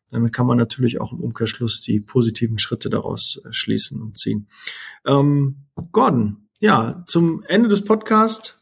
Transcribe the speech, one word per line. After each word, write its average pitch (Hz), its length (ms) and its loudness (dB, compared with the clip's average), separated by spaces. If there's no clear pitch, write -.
Damit 117 240 0
kann 123 120 0
man 123 120 2
natürlich 120 420 0
auch - 120 -6
im - 80 -12
Umkehrschluss 113 600 -4
die 110 180 -2
positiven 113 600 0
Schritte - 320 -2
daraus, - 540 -4
äh, 117 80 -18
schließen 110 500 -4
und 107 160 -12
ziehen. 104 300 -4
Ähm, 139 500 2
Gordon, 123 560 2
ja, 117 460 2
zum 170 420 2
Ende 214 200 4
des 202 160 2
Podcasts, 220 760 0